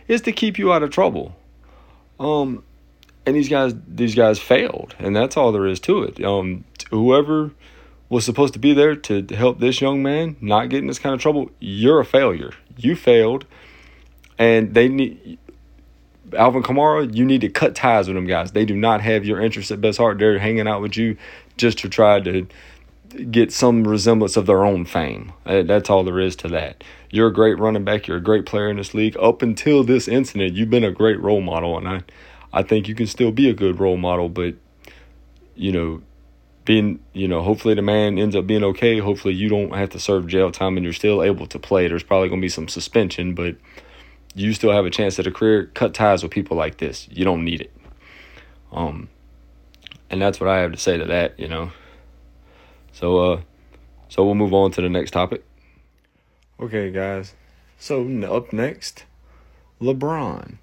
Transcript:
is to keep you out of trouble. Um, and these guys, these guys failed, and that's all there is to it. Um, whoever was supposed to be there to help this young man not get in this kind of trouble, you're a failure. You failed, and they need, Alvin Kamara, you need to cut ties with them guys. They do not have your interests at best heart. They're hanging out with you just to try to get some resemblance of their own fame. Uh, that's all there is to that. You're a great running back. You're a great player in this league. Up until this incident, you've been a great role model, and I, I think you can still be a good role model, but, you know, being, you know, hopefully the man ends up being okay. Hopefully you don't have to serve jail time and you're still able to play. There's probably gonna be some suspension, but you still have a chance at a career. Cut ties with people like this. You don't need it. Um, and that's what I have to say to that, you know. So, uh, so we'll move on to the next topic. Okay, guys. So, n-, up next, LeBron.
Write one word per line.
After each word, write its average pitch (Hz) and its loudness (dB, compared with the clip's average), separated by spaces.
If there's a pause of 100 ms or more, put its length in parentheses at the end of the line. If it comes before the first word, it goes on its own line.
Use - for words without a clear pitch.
is 226 0
to 233 -4
keep 208 -4
you 190 2
out 160 2
of 147 -4
trouble. 85 -2 (840)
Um, 139 -2 (640)
and 135 2
these 143 0
guys, 135 0 (140)
these 117 -2
guys 110 4
failed, - 0
and 98 -2
that's 120 0
all 127 4
there 98 0
is 92 -2
to 190 0
it. - -8
Um, 95 -2 (280)
whoever 147 2 (560)
was 120 0
supposed 131 0
to 113 -14
be 143 4
there 147 4
to 101 -4 (100)
help 120 2
this 123 0
young 139 0
man 151 -4
not 107 0
get 135 -2
in 135 -6
this 131 -8
kind 135 -4
of 127 -4
trouble, 151 0 (100)
you're 113 2
a 123 2
failure. 95 0 (260)
You 131 0
failed, 117 4 (880)
and 113 4
they 120 8
need, 87 -4 (1000)
Alvin 123 4
Kamara, 143 0
you 120 2
need 131 2
to 104 0
cut - 0
ties 110 2
with 92 -4
them 90 -4
guys. 90 -4
They 107 0
do 104 0
not 107 2
have 107 0
your 101 -2
interests 107 -4
at 104 -10
best 107 0
heart. 107 2
They're 104 4
hanging 110 -2
out 104 -2
with 104 -8
you 110 -2 (400)
just 117 2
to 98 -8
try 104 4
to 92 -4 (840)
get 113 4
some 120 2
resemblance 107 2
of 98 2
their 98 4
own 90 0
fame. 69 -6 (140)
Uh, 95 2
that's 98 0
all 95 4
there 92 -4
is 95 -2
to 82 -10
that. 78 -6 (280)
You're 110 4
a 107 0
great 110 4
running 107 0
back. 101 -2
You're 85 -4
a 87 -6
great 101 0
player 104 -2
in 101 -6
this 101 -10
league. 107 0
Up 117 4
until 135 2
this 123 2
incident, 104 -2
you've 110 -2
been 120 4
a 98 0
great 104 0
role 101 2
model, 85 -4
and 90 -8
I, 92 -6 (500)
I 95 0
think 107 0
you 107 -8
can 113 -4
still 113 0
be 135 4
a - 2
good 95 -2
role 92 2
model, 90 -2
but, 87 -6 (1000)
you 95 -4
know, 82 -4 (640)
being, 107 2 (100)
you 98 -6
know, 85 -2
hopefully 107 0
the 104 -2
man 104 0
ends 104 0
up 92 -2
being 107 0
okay. 110 0
Hopefully 101 -2
you 104 -2
don't 101 -2
have 98 -4
to 87 -12
serve 95 0
jail 92 0
time 95 -4
and 90 -2
you're 85 -6
still 104 0
able 95 0
to - -12
play. 90 0
There's 85 -4
probably 95 0
gonna 92 -4
be 90 -2
some 82 -8
suspension, 90 -2
but 87 -6 (760)
you 104 -2
still 104 2
have 101 2
a 87 -4
chance 98 -2
at 92 -4
a 90 -4
career. 107 2 (100)
Cut 110 0
ties 104 2
with 82 -8
people 98 -4
like 78 -4
this. 69 -10
You 92 -4
don't 85 0
need 82 -6
it. - -20 (960)
Um, 82 -8 (1000)
and 95 -6
that's 98 0
what 95 -2
I 95 2
have 87 -2
to - -12
say 87 -2
to 82 -6
that, 87 -4
you - -10
know. 82 -8 (1200)
So, 90 0
uh, 90 0 (640)
so - 0
we'll 101 2
move 104 0
on 98 4
to 90 -4
the 90 -2
next 87 -4
topic. - -4 (1200)
Okay, 107 -6
guys. 95 -6 (440)
So, 135 -4
n-, 123 -4
up 101 -4
next, - -8 (800)
LeBron. 127 -6